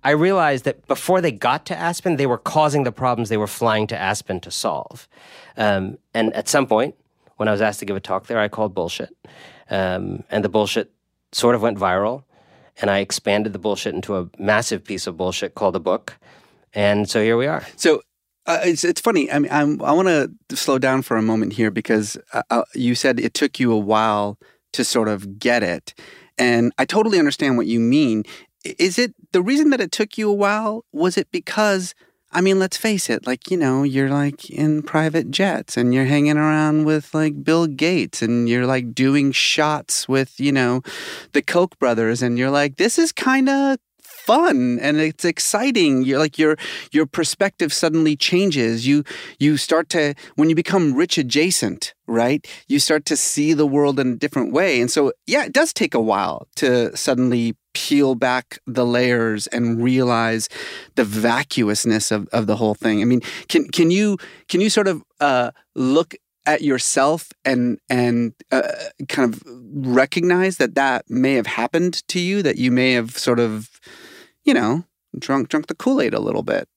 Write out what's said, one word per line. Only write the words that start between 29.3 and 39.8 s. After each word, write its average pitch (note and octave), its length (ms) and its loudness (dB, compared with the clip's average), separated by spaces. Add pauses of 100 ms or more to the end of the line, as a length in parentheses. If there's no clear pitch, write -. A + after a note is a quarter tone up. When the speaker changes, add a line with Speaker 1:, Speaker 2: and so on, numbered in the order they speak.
Speaker 2:
the F#3 80 4
reason C#4+ 300 0
that B3+ 100 0
it F3+ 100 -4
took - 260 -4
you G#3+ 120 -2
a G3+ 40 2
while? G#3+ 600 -2
Was F3 240 0
it G3 120 -2
because, G3 640 -2 (380)
I F3 80 -2
mean, F#3+ 180 4
let's F#3+ 200 0
face G#3+ 320 -2
it, - 180 -4
like, B2 240 -6
you F#3 60 0
know, C3+ 260 2
you're, C3+ 260 0
like, C#3+ 400 -2
in D3+ 320 0
private D#3 480 0
jets F#3 460 -2
and B2 180 2
you're C3+ 120 2
hanging D3 320 2
around D3+ 480 2
with, D3+ 280 -2
like, D3+ 300 -2
Bill E3 240 2
Gates D3+ 540 -2
and A#2+ 260 0
you're, B2 180 2
like, B2+ 300 -2
doing C#3 380 2
shots - 760 0